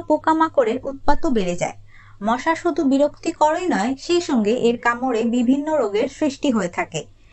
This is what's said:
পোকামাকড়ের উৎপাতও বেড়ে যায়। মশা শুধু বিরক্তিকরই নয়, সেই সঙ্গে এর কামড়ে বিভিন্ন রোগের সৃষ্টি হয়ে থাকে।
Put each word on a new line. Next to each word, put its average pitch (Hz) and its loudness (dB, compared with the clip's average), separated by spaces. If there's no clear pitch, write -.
পোকামাকড়ের 302 0
উৎপাতও 285 4
বেড়ে 180 0
যায়। - -4
মশা 254 0
শুধু 330 -2
বিরক্তিকরই 302 0
নয়, 226 0
সেই 349 0
সঙ্গে 220 2
এর 240 2
কামড়ে 240 -2
বিভিন্ন 269 0
রোগের 220 0
সৃষ্টি - -4
হয়ে 196 -2
থাকে। 175 -6